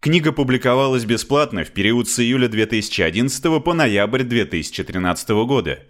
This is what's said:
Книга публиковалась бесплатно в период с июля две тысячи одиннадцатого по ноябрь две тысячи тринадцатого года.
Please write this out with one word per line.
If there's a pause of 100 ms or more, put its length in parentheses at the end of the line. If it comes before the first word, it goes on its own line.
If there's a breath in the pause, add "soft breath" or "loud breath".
Книга
публиковалась
бесплатно
в
период
с
июля
две
тысячи
одиннадцатого
по
ноябрь
две
тысячи
тринадцатого
года. (100)